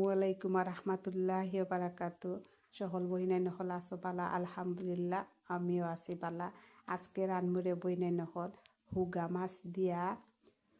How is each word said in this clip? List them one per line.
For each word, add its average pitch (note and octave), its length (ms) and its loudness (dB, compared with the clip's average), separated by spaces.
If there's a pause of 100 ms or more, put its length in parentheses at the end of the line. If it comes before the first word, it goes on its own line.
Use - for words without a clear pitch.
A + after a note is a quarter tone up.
আলাইকুম F#3+ 440 2
ওয়া F#3 100 4
রাহমাতুল্লাহি F#3 920 0
ওয়া F#3 120 2
বারাকাতু। F3+ 600 -2 (440)
সকল F3+ 340 -2
বহিনাই F#3 400 2
নহল F3+ 240 -2
আছো F3+ 260 -6
বালা? F3+ 280 -2 (120)
আলহামদুলিল্লাহ, F3+ 840 -2 (280)
আমিও F3 360 2
আছি E3+ 300 -4
বালা। E3+ 320 -4 (400)
আজকে F#3 400 -4
রানমুরে F3+ 480 2
বহিনাই F3+ 460 2
নহল F3 300 -4 (380)
হুগা F3+ 380 0
মাছ F3+ 260 -2 (120)
দিয়া F3 380 2 (760)